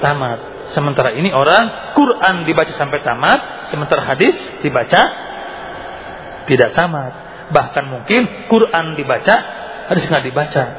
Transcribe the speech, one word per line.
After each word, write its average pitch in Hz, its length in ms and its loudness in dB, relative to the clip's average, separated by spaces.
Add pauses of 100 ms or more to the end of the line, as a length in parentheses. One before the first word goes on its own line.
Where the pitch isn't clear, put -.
tamat. 139 720 -4
Sementara 135 400 2
ini 170 160 0
orang 170 640 4
Quran 190 480 4
dibaca 156 240 2
sampai 143 320 -4
tamat, 139 720 0
sementara 147 320 0
hadis 151 320 4 (240)
dibaca 135 420 4 (1500)
tidak 127 240 4
tamat. 156 360 -2 (440)
Bahkan 139 320 0
mungkin 185 640 -2
Quran 165 480 2
dibaca, 131 360 2 (520)
hadis 185 240 2
nggak 131 160 2
dibaca. 143 360 0 (160)